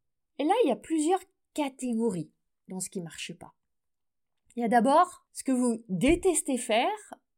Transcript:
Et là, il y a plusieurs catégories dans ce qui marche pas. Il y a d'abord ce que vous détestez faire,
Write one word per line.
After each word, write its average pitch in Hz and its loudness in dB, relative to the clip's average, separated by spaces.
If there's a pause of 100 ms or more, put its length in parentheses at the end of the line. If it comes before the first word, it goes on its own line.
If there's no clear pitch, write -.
(380)
Et 269 -2
là, 339 2 (100)
il 320 2
y 247 2
a - -2
plusieurs 320 -2 (320)
catégories 233 -4 (380)
dans 185 -10
ce - -10
qui 196 -8
marche 165 -12
pas. - -20 (1000)
Il 233 -6
y 240 -2
a 233 0
d'abord 269 4
ce - -14
que 269 0
vous 247 0
détestez 285 0
faire, 285 -2 (240)